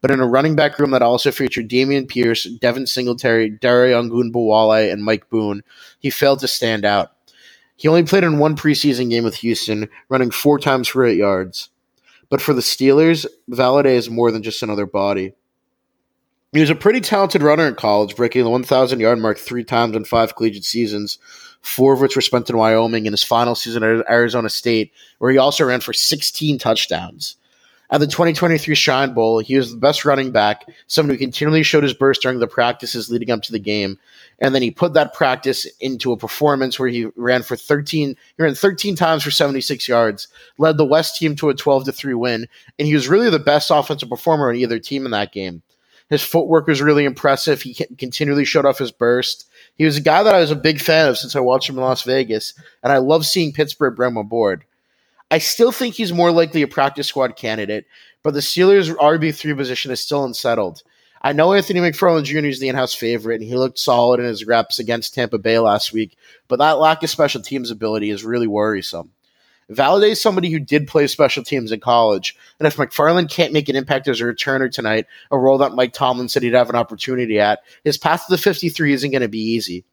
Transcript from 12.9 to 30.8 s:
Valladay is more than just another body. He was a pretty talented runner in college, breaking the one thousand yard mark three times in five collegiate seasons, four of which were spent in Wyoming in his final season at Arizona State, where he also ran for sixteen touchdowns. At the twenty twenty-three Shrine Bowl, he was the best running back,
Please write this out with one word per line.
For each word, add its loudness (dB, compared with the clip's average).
Valladay 2
is 0
more 2
than -4
just -8
another -4
body. -2
He 4
was 4
a 2
pretty 2
talented 2
runner 4
in -4
college, 0
breaking 2
the 0
one 0
thousand 2
yard 2
mark -2
three -8
times 0
in -4
five 0
collegiate -2
seasons, -4
four 2
of 2
which 2
were 0
spent -2
in -2
Wyoming 2
in -2
his -2
final 0
season -6
at 0
Arizona 0
State, -2
where 0
he 4
also 2
ran 0
for -10
sixteen -2
touchdowns. -4
At 2
the 2
twenty 0
twenty-three 0
Shrine 0
Bowl, 2
he -2
was 0
the -14
best 0
running 0
back, 0